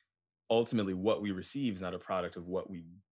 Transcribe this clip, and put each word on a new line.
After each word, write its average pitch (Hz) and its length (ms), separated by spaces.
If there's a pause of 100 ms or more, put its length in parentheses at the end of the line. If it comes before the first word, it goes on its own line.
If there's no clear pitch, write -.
(500)
ultimately, 113 440
what 95 260
we 104 100
receive 104 440
is 92 80
not 90 120
a 90 40
product 90 380
of 87 120
what 92 220
we've 85 200 (220)